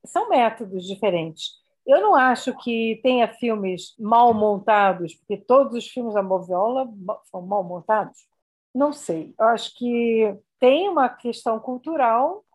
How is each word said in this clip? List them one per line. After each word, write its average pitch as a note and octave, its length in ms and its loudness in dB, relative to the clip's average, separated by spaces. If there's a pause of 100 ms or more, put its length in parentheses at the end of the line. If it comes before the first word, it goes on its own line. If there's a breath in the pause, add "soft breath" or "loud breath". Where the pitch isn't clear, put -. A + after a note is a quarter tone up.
São - 240 -4
métodos A3 560 0
diferentes. F3 800 -4 (220)
Eu C#4+ 140 6
não G4+ 160 4
acho B3+ 400 0
que A3+ 460 -4
tenha B3 260 2
filmes G3 680 -6
mal A#3 380 4
montados, G3+ 800 2
porque - 220 -8
todos A#3+ 400 2
os A3+ 100 -8
filmes A#3 280 -8
da G3+ 80 2
Moviola F#3+ 680 -2 (420)
são F#3 120 -12
mal F#3+ 200 -4
montados. F3+ 640 -4 (480)
Não C#4+ 180 0
sei. E3 460 -8
Eu A3 80 2
acho A3+ 300 0
que A#3 600 0 (220)
tem D4 300 4
uma D4 200 0
questão A3+ 520 -6
cultural, B3+ 840 -2 (100)